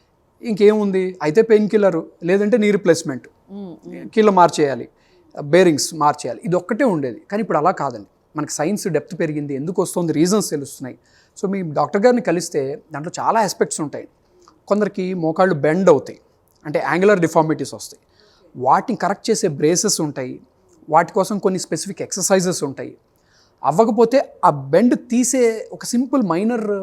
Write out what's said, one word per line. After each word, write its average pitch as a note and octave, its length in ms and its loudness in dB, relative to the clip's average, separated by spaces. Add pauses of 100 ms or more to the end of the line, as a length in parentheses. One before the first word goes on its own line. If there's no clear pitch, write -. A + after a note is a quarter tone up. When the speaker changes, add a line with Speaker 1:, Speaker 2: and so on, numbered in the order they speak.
(420)
Speaker 1:
ఇంకేముంది, G3+ 800 2
అయితే D#3 200 4
పెయిన్ G#3+ 260 4
కిల్లర్, G3 280 4 (280)
లేదంటే G3+ 320 2
నీ G#3 140 4
రీప్లేస్‌మెంట్, E3 580 0 (220)
Speaker 2:
మ్మ్, F#3+ 260 -14 (100)
మ్మ్. F3+ 220 -16
Speaker 1:
కీళ్ళు G#3+ 240 4
మార్చేయాలి, D3+ 560 2 (540)
బేరింగ్స్ E3 520 2
మార్చేయాలి, D3 500 -2
ఇది E3+ 120 0
ఒక్కటే G#3+ 280 -2
ఉండేది. C#3+ 460 -2
కానీ G#3 100 -4
ఇప్పుడు F#3 180 -2
అలా D#3+ 120 2
కాదండి, C3 360 -6 (300)
మనకి D3 160 -6
సైన్స్ F#3 360 -4
డెప్త్ D#3 320 -4
పెరిగింది, D3 340 -4
ఎందుకు E3 280 -4
వస్తుంది, E3+ 300 -2
రీజన్స్ F3+ 380 0
తెలుస్తున్నాయి. C3 480 -10 (380)
So, G3 120 -4
మీ G3 140 -4
డాక్టర్ D#3 400 -2
గారిని B3 200 4
కలిస్తే D#3+ 600 -4 (100)
దాంట్లో D3+ 280 -10
చాలా E3+ 200 2
ఆస్పెక్ట్స్ G3 400 -2
ఉంటాయి. C#3 280 -10 (580)
కొందరికి G3 480 -2
మోకాళ్ళు F3 400 0
బెండ్ D#3 340 0
అవుతాయి, C#3 300 2 (480)
అంటే D3+ 120 -2
యాంగులర్ F3 420 2
డిఫార్మిటీస్ D#3 540 -2
వస్తాయి, - 280 -18 (600)
వాటిని F3+ 320 2
కరెక్ట్ F#3+ 340 -2
చేసే G#3 180 0
బ్రేసెస్ D#3+ 520 0
ఉంటాయి, C3+ 400 -8 (500)
వాటి E3 220 4
కోసం G3 260 0
కొన్ని F#3+ 200 0
స్పెసిఫిక్ E3+ 440 -8
ఎక్సర్‌సైజెస్ F3+ 600 0
ఉంటాయి. B2+ 320 -10 (680)
అవ్వకపోతే A3+ 720 2 (100)
ఆ F3 60 6
బెండ్ D#3+ 440 2 (160)
తీసే A#3 600 0
ఒక F3+ 120 -14
సింపుల్ C4 380 0
మైనర్ G#3+ 440 -2 (160)